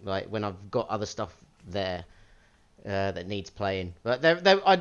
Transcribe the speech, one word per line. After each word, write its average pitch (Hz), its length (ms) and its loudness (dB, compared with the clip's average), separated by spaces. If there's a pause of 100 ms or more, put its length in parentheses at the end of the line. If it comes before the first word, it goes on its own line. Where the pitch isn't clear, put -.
like, 98 240 -4
when 107 160 -4
I've 98 260 -8
got 117 200 -2
other 104 180 -2
stuff 104 260 -8 (340)
there, 92 360 -4 (840)
uh, 98 260 0
that 90 160 -8
needs 101 220 -6
playing. 95 540 -4
But 127 180 0
there, 165 140 6
there, 190 320 6
I, 185 140 8